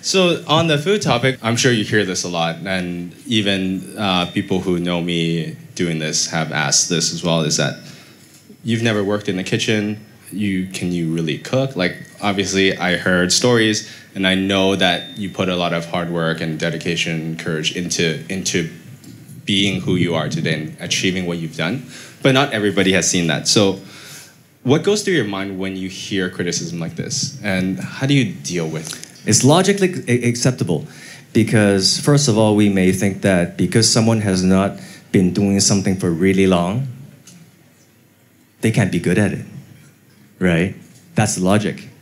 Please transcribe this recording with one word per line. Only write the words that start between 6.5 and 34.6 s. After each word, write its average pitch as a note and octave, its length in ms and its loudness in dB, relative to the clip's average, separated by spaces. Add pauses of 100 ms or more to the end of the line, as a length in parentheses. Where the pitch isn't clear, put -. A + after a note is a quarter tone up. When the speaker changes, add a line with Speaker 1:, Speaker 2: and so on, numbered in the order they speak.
Speaker 1:
asked C#2+ 380 0
this E2 240 0
as E2 100 -8
well, E2 180 2
is D2 160 0
that C#2 220 -2 (840)
you've A2+ 200 -2
never G#2+ 200 2
worked G2+ 260 -2
in F#2 80 -2
the F#2 60 -4
kitchen. G#2+ 640 -2 (260)
You, F#2+ 360 -2
can F2 240 -6
you E2+ 220 -2
really D#2+ 240 -2
cook? C3 380 -2
Like, F2+ 200 -2 (260)
obviously, F#2+ 560 0
I F2 200 0
heard F2+ 340 2
stories, A2+ 580 2 (240)
and F#2+ 140 0
I F#2 80 4
know F#2+ 400 2
that F2+ 420 0
you G2 120 -6
put F#2 200 -2
a F2+ 60 0
lot F2 180 0
of E2+ 120 -2
hard E2+ 260 -4
work E2 300 -2
and D#2+ 180 -4
dedication, E2 760 -4
courage D#2+ 380 -4
into, E2 540 -2
into F2+ 400 -2 (760)
being G2 360 0
who F#2 140 0
you E2+ 200 0
are D#2 140 -2
today D#2+ 240 -2
and D#2 280 -8
achieving F2+ 440 -2
what F2 120 -4
you've E2 200 -8
done, F#2 280 -4 (360)
but C3+ 120 4
not C3 200 2
everybody G2 400 2
has F2 160 2
seen F2 180 0
that. C#2+ 200 -2
So G2 320 4 (840)
what D3 200 2
goes G3+ 200 2
through F#3+ 120 0
your B2 100 2
mind G2 320 -6
when F#2+ 200 -4
you F#2 120 -6
hear F#2 400 -4
criticism E2+ 500 -6
like E2 160 -6
this, - 480 -6
and F#2+ 360 -2
how - 280 -6
do C#3+ 60 2
you A#2 200 2
deal E2+ 340 -6
with D#2+ 260 -8
it? - 140 -16 (160)
Speaker 2:
It's G#2 200 2
logically F#3 500 4 (140)
a-, A#2+ 220 2
acceptable, G2 560 0 (480)
because G2+ 680 4
first C#3+ 280 4
of G#2+ 100 4
all, G#2+ 180 6
we G#2 140 6
may F#2 220 4
think F#2+ 300 0
that F2+ 360 2
because G2 340 2
someone A2+ 300 4
has F#2 220 0
not F#2+ 360 2 (320)